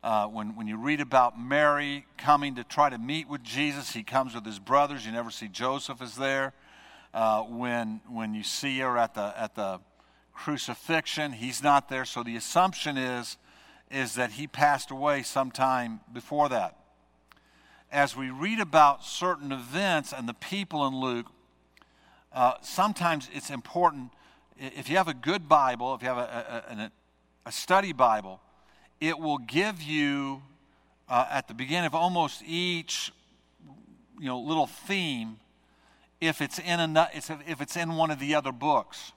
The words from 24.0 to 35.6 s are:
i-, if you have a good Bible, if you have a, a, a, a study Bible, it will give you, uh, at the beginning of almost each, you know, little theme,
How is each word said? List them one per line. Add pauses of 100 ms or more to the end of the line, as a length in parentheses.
i-,
if
you
have
a
good
Bible,
if
you
have
a,
a,
a, (540)
a
study
Bible, (600)
it
will
give
you, (680)
uh,
at
the
beginning
of
almost
each, (1040)
you
know,
little
theme, (840)